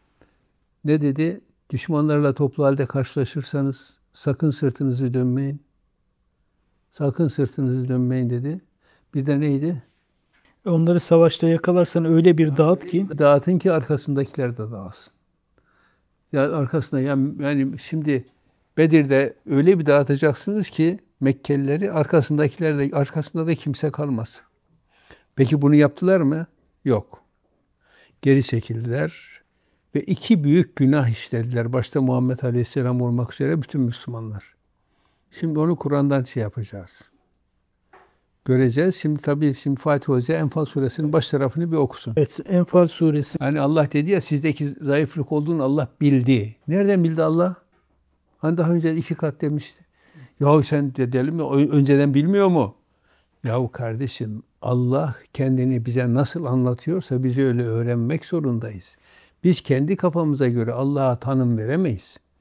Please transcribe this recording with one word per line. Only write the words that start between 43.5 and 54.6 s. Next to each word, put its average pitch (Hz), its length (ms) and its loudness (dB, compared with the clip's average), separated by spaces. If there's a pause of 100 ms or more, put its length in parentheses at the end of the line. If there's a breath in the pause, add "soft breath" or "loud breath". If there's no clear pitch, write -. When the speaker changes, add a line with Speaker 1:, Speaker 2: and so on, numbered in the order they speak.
Speaker 1:
Allah 147 320 2
dedi 151 180 0
ya, 190 100 2
"Sizdeki 147 460 -2
zayıflık 143 640 -2
olduğunu 151 300 -2
Allah 135 260 0 (120)
bildi." 127 560 2 (120)
Nereden 190 360 2
bildi 160 180 0
Allah? 170 340 0 (840)
Hani 160 180 0
daha 170 160 2
önce 165 220 2
iki 165 200 -4
kat 151 260 -6
demişti. 147 440 -6 (560 soft breath)
"Yahu 143 220 6
sen 143 320 -2
de 127 180 -2
deli 131 180 0
mi? 165 120 -4
Ö-, 139 280 2
önceden 143 440 4
bilmiyor 190 340 4
mu?" 143 260 2 (720)
Yahu 120 280 -2
kardeşim, 113 720 -8 (200)